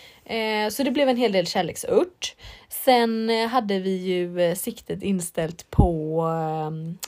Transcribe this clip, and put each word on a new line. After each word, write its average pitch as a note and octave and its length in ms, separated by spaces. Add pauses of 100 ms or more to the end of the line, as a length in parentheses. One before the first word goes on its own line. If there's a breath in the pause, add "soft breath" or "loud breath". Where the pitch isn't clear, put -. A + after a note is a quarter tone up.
(300 loud breath)
Eh, G#3+ 400
så C4+ 140
det C4+ 80
blev C4+ 180
en B3 80
hel A#3+ 140
del F3+ 160
kärleksört. - 880 (340 loud breath)
Sen, A3+ 600
eh, A3+ 180
hade G#3+ 320
vi F#3+ 180
ju, F3+ 440
eh, F3 140
siktet G3 480
inställt E3+ 680
på, D#3+ 500
ehm, D#3+ 760 (100)